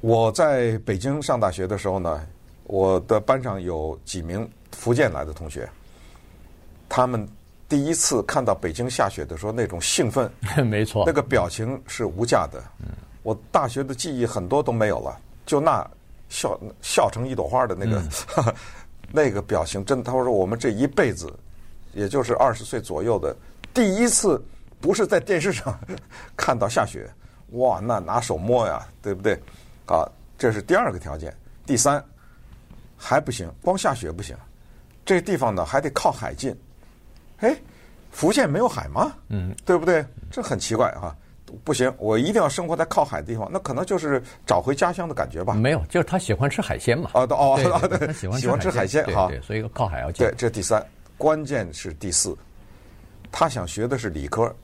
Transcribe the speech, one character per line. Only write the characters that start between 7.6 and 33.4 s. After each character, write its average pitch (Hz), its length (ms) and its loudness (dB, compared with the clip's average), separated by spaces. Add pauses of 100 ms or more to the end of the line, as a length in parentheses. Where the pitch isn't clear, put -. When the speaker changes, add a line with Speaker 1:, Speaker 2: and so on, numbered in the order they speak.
Speaker 1:
第 143 180 2
一 165 80 0
次 139 300 0
看 135 200 0
到 107 100 2
北 90 180 -2
京 120 180 -4
下 104 200 0
雪 78 160 -8
的 80 120 -10
时 101 80 -8
候 107 60 -4
那 113 140 -2
种 87 160 -6
兴 - 280 2
奋， 120 220 0 (140)
Speaker 2:
<laughs> 139 200 2
没 107 200 2
错。 104 200 0
Speaker 1:
那 165 80 2
个 143 80 2
表 113 280 2
情 123 380 -6
是 - 180 -4
无 92 200 -2
价 98 260 4
的。 62 100 -12 (180)
Speaker 2:
嗯。 - 80 -12 (360)
Speaker 1:
我 113 160 -2 (120)
大 151 160 4
学 127 160 -4
的 135 100 -8
记 135 240 -6
忆 120 80 2
很 95 220 -4
多 139 160 2
都 139 80 -2
没 110 160 2
有 78 120 0
了， 60 200 -10 (260)
就 147 140 2
那 139 280 2 (420)
笑， - 300 -4 (220)
笑 - 300 2
成 120 160 -6
一 131 80 -6
朵 82 120 -2
花 127 200 2
的 95 80 -2
那 92 100 -6
个， 110 160 0 (360)
Speaker 2:
嗯。 113 160 2 (280)
Speaker 1:
<laughs> - 320 -16
那 147 160 4
个 101 120 -2
表 87 220 0
情 98 220 -6
真 135 120 2
的， 123 80 -4
他 123 80 -4
说 127 180 2
我 98 140 4
们 107 120 -2
这 120 120 0
一 113 180 0
辈 143 260 2
子， 82 180 -10 (600)
也 101 160 -2
就 135 140 0
是 117 140 0
二 127 140 6
十 110 120 -6
岁 - 180 -4
左 82 220 -4
右 110 160 2
的 76 160 -2 (380)
第 202 220 4
一 240 120 4
次， 185 360 2 (360)
不 151 140 2
是 214 120 2
在 180 140 4
电 175 200 0
视 180 140 0
上 - 240 -6 (260)
<laughs> - 320 -20
看 131 220 0
到 101 100 2
下 110 180 2
雪， 52 220 -10 (440)
哇， 117 280 2
那 110 200 0
拿 92 200 0
手 113 180 -2
摸 113 280 2
呀， 76 220 -2 (140)
对 101 120 -4
不 95 80 -8
对？ 104 160 2 (480)
啊， 80 240 2 (280)
这 123 140 4
是 104 100 -2
第 165 140 2
二 208 180 2
个 90 40 -6
条 78 200 -10
件。 78 180 -10 (300)
第 139 100 0
三， 139 280 2 (960)
还 - 220 2
不 151 100 -6
行， 90 220 -6 (100)